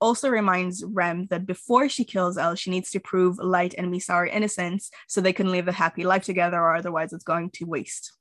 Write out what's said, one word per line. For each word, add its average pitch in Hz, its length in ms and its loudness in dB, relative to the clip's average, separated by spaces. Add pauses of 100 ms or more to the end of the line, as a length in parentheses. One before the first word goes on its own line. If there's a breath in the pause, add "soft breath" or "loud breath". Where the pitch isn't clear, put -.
also 233 280 2
reminds 185 540 0
Rem 180 480 -2
that 180 160 -2
before 240 420 2
she 254 140 -2
kills 180 340 0
L, 170 200 0
she - 140 -6
needs 185 200 -2
to 202 80 -4
prove 185 400 2
Light 180 400 0
and 180 80 -4
Misa 180 240 -4
are 175 160 2
innocent 196 560 -2 (240 loud breath)
so - 140 -2
they 185 120 4
can 185 200 0
live 180 160 0
a 180 40 2
happy 165 300 0
life 185 220 4
together, 175 360 0
or 165 140 4
otherwise 165 380 -2
it's 165 100 -10
going 170 280 -2
to - 160 -10
waste. - 440 -8 (100)